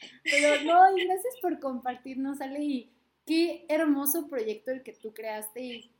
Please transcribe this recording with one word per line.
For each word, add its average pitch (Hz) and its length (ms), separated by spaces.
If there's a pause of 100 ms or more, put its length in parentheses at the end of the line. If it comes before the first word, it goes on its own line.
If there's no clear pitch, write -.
(240)
Pero 294 400
no, 370 340
y 349 80
gracias 381 340
por 349 200
compartirnos, 262 800
Ale, 285 240
y 262 280 (340)
qué 330 420
hermoso 294 600
proyecto 220 440
el 262 100
que 220 120
tú 214 200
creaste, 214 480
y 240 380